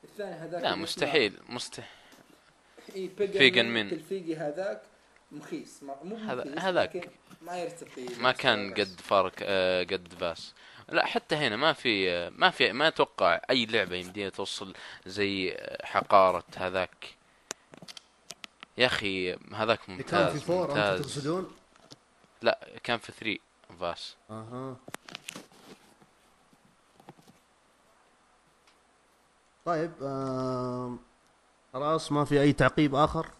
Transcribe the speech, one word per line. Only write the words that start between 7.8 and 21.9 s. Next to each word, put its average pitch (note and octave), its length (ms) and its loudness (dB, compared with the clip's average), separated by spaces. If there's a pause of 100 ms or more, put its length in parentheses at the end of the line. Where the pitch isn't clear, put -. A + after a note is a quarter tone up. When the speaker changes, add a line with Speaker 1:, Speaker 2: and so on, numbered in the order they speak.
Speaker 2:
ما B2+ 120 4
كان A2 360 2
Speaker 1:
لمستوى G2 180 0
Speaker 2:
قد F#2 160 -14
فارك، F#2+ 320 4 (100)
آه... F#2 400 2
قد F2 360 -6
فاس. E2+ 340 -6 (360)
لا، - 160 4
حتى - 300 -2
هنا C3+ 200 0
ما D3 180 2
في، G2 380 2
آه، F2 180 -2
ما - 200 2
في، A2 240 2
ما C#3+ 140 2
أتوقع F#2+ 640 4
أي B2 160 4
لعبة G2+ 300 0
يمديها F#2 340 -6
توصل F#2+ 460 -8 (300)
زي، F#2+ 460 0
آه، - 340 -10
حقارة F#2+ 580 6 (140)
هذاك. F#2 580 -4 (1600)
يا A#2+ 80 6
أخي، F#2+ 480 -2
هذاك A2 560 -2
Speaker 3:
اللي F#2 140 -10
كان - 240 2
في - 60 -2
Speaker 2:
ممتاز، D3 80 -4
Speaker 3:
فور F3+ 220 0
أنتم C#3 120 -4
Speaker 2:
ممتاز. G2+ 260 2
Speaker 3:
تقصدون؟ C#3 540 -6 (840)